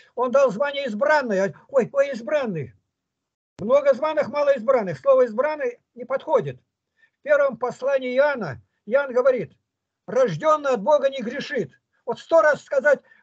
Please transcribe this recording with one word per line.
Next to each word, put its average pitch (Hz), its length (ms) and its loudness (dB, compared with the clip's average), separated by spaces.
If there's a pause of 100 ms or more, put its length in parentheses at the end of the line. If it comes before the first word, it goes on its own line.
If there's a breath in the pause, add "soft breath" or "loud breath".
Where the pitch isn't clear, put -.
(160 soft breath)
Он 247 160 -2
дал 269 200 4
звание 277 360 -4
избранный. 233 680 0 (140 soft breath)
Ой, 254 240 0
ой, 277 180 2
избранный. 233 640 -4 (880)
Много 277 340 2
званых, 302 360 -2
мало 285 260 0
избранных. 220 440 0
Слово 262 260 4
«избранный» 262 540 -4 (140)
не 240 120 -14
подходит. 247 540 -2 (600)
В - 20 -20
первом 277 360 2
послании 254 580 -4
Иоанна 254 460 0 (260)
Иоанн 269 260 -2
говорит: 247 400 0 (540)
«Рожденный 269 640 0
от 240 100 -2
Бога 277 280 2
не 269 120 -6
грешит». 240 500 -8 (340)
Вот 226 140 -6
сто 330 220 4
раз 294 220 2
сказать: 285 380 0 (220 soft breath)